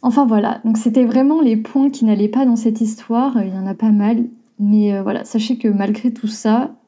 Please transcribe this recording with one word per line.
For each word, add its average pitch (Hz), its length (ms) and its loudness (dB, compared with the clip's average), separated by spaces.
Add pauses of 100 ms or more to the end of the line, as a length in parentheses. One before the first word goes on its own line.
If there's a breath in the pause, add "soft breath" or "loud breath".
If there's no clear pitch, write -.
Enfin 254 240 2
voilà, 220 380 0
donc 220 140 0
c'était 247 260 2
vraiment 269 380 2
les 226 160 2
points 269 320 0
qui 262 160 -2
n'allaient 208 240 2
pas 254 160 0
dans 240 100 2
cette 220 240 -2
histoire. 233 640 -2
Il 190 100 -6
y 190 40 -8
en 190 100 -6
a 196 60 -6
pas 220 180 0
mal, 214 320 2 (340)
mais, 208 360 2
euh, 196 100 -4
voilà, 214 220 -6
sachez 233 320 -4
que 226 100 -2
malgré 202 460 0
tout - 140 -8
ça 226 500 -2 (100)